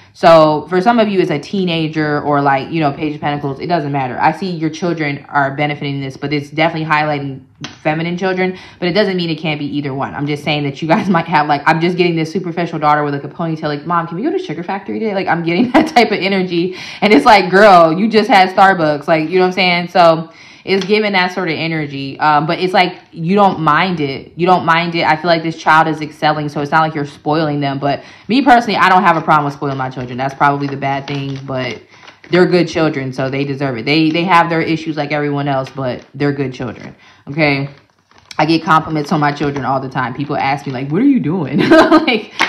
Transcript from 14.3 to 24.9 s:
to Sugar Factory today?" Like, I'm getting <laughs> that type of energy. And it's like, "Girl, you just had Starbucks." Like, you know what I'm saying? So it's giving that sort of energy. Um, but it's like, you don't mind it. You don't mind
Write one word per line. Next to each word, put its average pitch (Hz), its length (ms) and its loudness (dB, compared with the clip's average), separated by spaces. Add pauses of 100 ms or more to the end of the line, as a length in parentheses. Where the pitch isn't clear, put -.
to 381 80 -2
Sugar 165 240 -8
Factory 202 360 -8
today?" 214 140 -4
Like, 190 140 -2
I'm 170 160 0
getting 175 280 0
<laughs> - 20 2
that - 140 4
type 226 240 2
of 190 80 0
energy. 185 560 -2 (240)
And 208 140 4
it's 285 120 4
like, 202 240 6
"Girl, 180 480 8
you 214 120 0
just 208 200 2
had 190 200 6
Starbucks." 175 580 2
Like, 160 220 0
you 185 60 -2
know 185 60 4
what 185 60 4
I'm 185 60 -2
saying? 175 360 0
So 165 420 4 (320)
it's 190 220 -2
giving 208 280 0
that 180 200 0
sort 180 160 -4
of 151 60 -4
energy. 143 640 -6
Um, 151 260 2
but 160 140 -2
it's 185 120 -2
like, 180 280 0 (120)
you 170 240 -2
don't 190 260 4
mind 160 380 2
it. 135 360 -6
You 170 100 -2
don't 180 180 4
mind 170 300 0